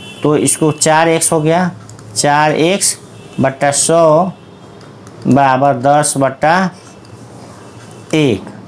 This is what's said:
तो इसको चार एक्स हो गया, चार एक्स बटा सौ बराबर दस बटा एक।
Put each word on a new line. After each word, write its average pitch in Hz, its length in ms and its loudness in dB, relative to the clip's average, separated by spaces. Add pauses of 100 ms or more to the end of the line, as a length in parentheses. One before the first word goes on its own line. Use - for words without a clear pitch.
(220)
तो 147 140 0
इसको 147 360 0
चार 156 360 2
एक्स 165 240 0
हो 160 80 0
गया, 170 300 0 (460)
चार 151 360 2
एक्स 180 440 0 (440)
बटा 135 300 0
सौ 165 640 2 (920)
बराबर 135 500 2
दस 143 400 0
बटा 139 420 0 (1600)
एक। 135 300 0 (240)